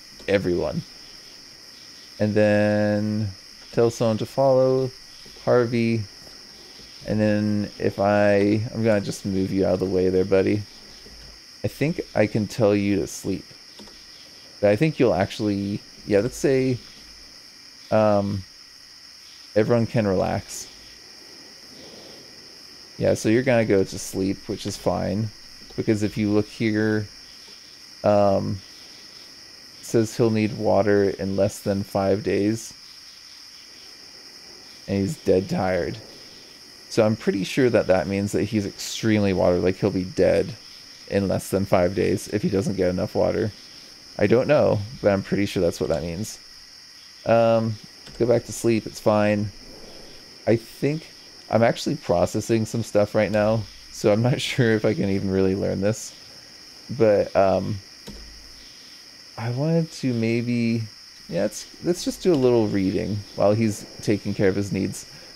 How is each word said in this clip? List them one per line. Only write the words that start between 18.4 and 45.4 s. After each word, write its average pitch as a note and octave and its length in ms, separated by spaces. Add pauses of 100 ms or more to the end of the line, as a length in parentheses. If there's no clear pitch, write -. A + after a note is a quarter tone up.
everyone A#2 300
can A2 200
relax. F#2 640 (2250)
Yeah, G2+ 180
so - 140
you're A#2 140
gonna A#2+ 220
go G2+ 180
to - 160
sleep, F#2+ 500
which G2 160
is G2+ 120
fine. F#2+ 540 (440)
Because A2 300
if G2+ 120
you G#2+ 140
look G#2 160
here, G#2+ 640 (960)
um, G2+ 560 (1200)
it - 60
says A2+ 300
he'll A2+ 140
need G#2+ 260
water G2+ 540
in F#2+ 240
less G2 240
than G2+ 240
five G2 400
days. G2+ 500 (2250)
And G2 140
he's F#2+ 160
dead F#2+ 320
tired. F#2 500 (920)
So A#2 160
I'm G#2+ 120
pretty F#3+ 260
sure C3 260
that G#2+ 200
that F2+ 180
means G2 240
that F#2 140
he's G#2 220
extremely G#2 640
water, F2+ 260
like, F2+ 180
he'll G#2 140
be F#2+ 140
dead F#2 500 (540)
in G2 180
less F#2 240
than G2 140
five F#2+ 320
days F#2+ 320
if G#2+ 140
he F#3 60
doesn't G2 280
get F#2 140
enough F2+ 260
water. F#2 340 (680)
I - 80
don't A2+ 200
know, G#2+ 320 (220)
but G#2 100
I'm G2 120
pretty G2+ 240